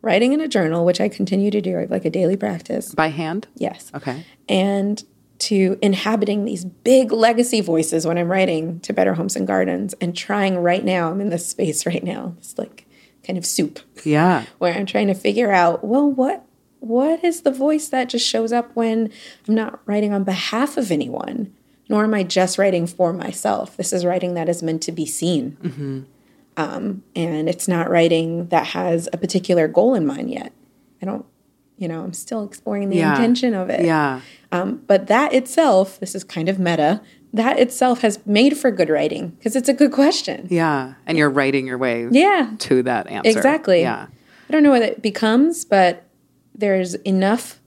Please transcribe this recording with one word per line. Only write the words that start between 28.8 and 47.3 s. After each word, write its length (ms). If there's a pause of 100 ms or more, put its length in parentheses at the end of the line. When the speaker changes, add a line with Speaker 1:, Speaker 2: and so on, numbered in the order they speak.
Speaker 1:
a 60
particular 500
goal 280
in 100
mind 260
yet. 220 (480)
I 40
don't, 200 (520)
you 120
know, 140
I'm 100
still 320
exploring 440
the 80
Speaker 2:
Yeah. 180
Speaker 1:
intention 380
of 160
it. 140
Speaker 2:
Yeah. 380 (320)
Speaker 1:
Um, 340
but 200
that 260
itself, 640
this 160
is 80
kind 240
of 100
meta, 440 (320)
that 260
itself 400
has 260
made 320
for 140
good 180
writing 540
'cause 140
it's 100
a 60
good 180
question. 580
Speaker 2:
Yeah. 440 (120)
And 120
you're 120
writing 380
your 100
way 320
Speaker 1:
Yeah. 500
Speaker 2:
to 240
that 240
answer. 220
Speaker 1:
Exactly. 520
Speaker 2:
Yeah. 240 (420)
Speaker 1:
I 60
don't 100
know 80
what 120
it 180
becomes, 640
but 380 (540)
there's 380
enough 720